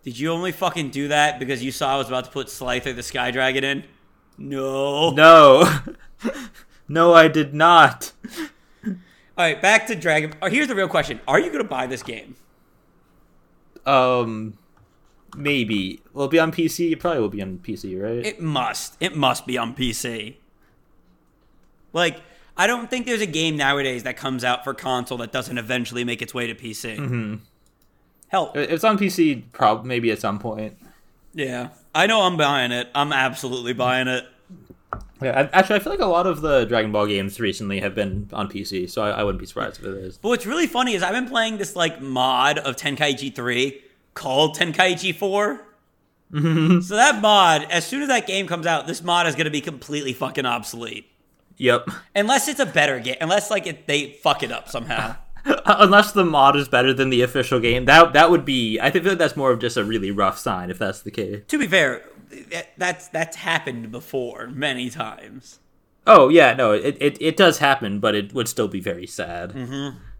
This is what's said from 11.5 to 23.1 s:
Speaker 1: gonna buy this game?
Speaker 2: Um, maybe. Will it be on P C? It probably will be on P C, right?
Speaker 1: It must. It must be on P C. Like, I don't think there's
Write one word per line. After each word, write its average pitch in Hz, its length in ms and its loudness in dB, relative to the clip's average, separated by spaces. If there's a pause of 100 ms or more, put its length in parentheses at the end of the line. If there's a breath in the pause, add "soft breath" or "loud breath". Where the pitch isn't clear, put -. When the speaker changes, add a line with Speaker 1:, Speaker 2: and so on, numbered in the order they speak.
Speaker 1:
gonna 285 100 -4
buy 131 240 -4
this 123 160 -10
game? 117 320 -14 (1500)
Speaker 2:
Um, 123 720 0 (800)
maybe. 113 640 -4 (140)
Will 143 100 -4
it 135 60 -6
be 160 80 4
on 160 120 2
P 160 160 -2
C? 165 260 -4
It 160 60 -4
probably 160 220 -2
will 107 80 0
be 101 140 -8
on 92 160 -10
P 107 180 -10
C, 95 180 -12
right? 110 300 -6
Speaker 1:
It - 160 -8
must. 135 600 -6
It - 140 -4
must 131 320 0
be 123 120 -6
on 117 160 -6
P 127 180 -4
C. 113 480 -10 (1500)
Like, 165 300 -2 (340 soft breath)
I 185 100 2
don't 240 220 -2
think 247 160 -6
there's 226 160 -4